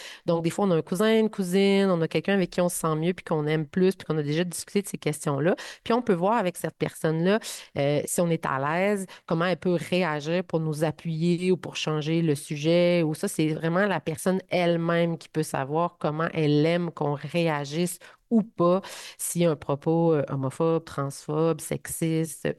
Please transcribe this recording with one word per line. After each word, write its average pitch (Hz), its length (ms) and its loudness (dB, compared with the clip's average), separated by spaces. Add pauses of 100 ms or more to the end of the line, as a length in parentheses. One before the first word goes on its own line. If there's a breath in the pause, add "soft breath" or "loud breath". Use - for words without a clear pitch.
(260 loud breath)
Donc, 165 180 2
des 165 60 0
fois, 202 160 0
on 190 40 4
a 170 60 4
un 156 60 2
cousin, 220 360 2
une 220 120 2
cousine, 196 580 2
on 180 140 2
a 160 60 0
quelqu'un 170 260 0
avec 180 160 2
qui - 100 -2
on 175 80 4
se - 80 -4
sent 160 200 0
mieux, 170 180 0
puis - 100 -16
qu'on 151 220 0
aime 156 200 0
plus, 190 300 2
puis - 80 -16
qu'on 156 140 -2
a 147 40 0
déjà 151 220 0
discuté 185 380 -4
de - 40 -18
ces - 120 -10
questions-là. 151 580 0 (260 loud breath)
Puis, 226 120 0
on 247 80 2
peut 226 100 2
voir 185 220 2
avec 185 240 -2
cette - 180 -6
personne-là, 170 640 0 (380 loud breath)
euh, 143 260 2
si - 160 -2
on 170 80 2
est 165 160 -2
à 139 140 -2
l'aise, 185 480 0 (180 loud breath)
comment 170 220 0
elle 180 100 0
peut 175 220 0 (100)
réagir 170 560 0
pour 165 160 -2
nous 156 240 -2
appuyer 165 680 0
ou 180 60 4
pour 180 200 -8
changer 156 440 -2
le 156 140 2
sujet. 170 680 2
Ou 156 120 0
ça, 202 140 -4
c'est 156 260 0
vraiment 170 320 0
la 180 120 0
personne 185 520 -2
elle-même 170 680 2
qui - 140 -16
peut 156 120 -2
savoir 151 560 -2
comment 156 360 -2
elle 147 320 4
aime 170 240 0
qu'on 147 240 -2
réagisse 156 840 -2 (300 loud breath)
ou 226 140 4
pas, 180 380 2 (380 loud breath)
s'il - 240 -2
y - 20 4
a 165 60 4
un 143 60 0
propos, 160 580 2
euh, 143 160 2
homophobe, 160 560 0
transphobe, 151 760 -2
sexiste 160 880 -4 (100)